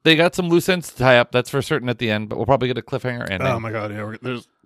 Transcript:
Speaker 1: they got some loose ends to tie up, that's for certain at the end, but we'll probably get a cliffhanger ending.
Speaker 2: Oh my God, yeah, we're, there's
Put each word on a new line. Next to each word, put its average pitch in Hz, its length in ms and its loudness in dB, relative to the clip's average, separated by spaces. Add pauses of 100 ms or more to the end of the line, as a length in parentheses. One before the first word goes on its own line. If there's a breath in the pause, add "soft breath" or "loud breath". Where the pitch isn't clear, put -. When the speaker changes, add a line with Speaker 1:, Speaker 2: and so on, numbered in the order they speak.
Speaker 1:
they 160 100 6
got 165 220 4
some 175 120 -2
loose 170 200 2
ends 180 240 -2
to - 40 -20
tie 123 220 6
up, 117 140 2
that's 123 180 0
for 139 100 -2
certain 123 280 -2
at 120 100 -4
the 120 100 -2
end, 107 200 -2
but - 80 -8
we'll 113 100 -4
probably 127 220 2
get 120 100 -4
a 113 40 -6
cliffhanger 123 460 -6
ending. 95 200 -2
Speaker 2:
Oh 117 100 0
my 113 140 -8
God, 107 180 -6
yeah, 104 140 -8
we're, 110 140 -10
there's 123 280 -8 (200)